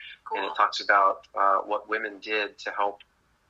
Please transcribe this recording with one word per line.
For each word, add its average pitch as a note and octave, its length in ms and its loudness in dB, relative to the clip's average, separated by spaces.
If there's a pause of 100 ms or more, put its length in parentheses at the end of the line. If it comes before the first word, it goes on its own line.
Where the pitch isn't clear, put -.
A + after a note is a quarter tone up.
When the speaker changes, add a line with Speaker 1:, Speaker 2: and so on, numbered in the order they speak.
(320)
Speaker 1:
and G2+ 120 -4
it F#2+ 40 -4
Speaker 2:
Cool. F#2+ 80 -8
Speaker 1:
talks G#2 260 0
about, G2+ 540 4
uh, G2 220 2
what G#2 300 -4
women G#2+ 320 -4
did G#2 400 -4
to G2+ 120 -8
help G2+ 300 -4 (480)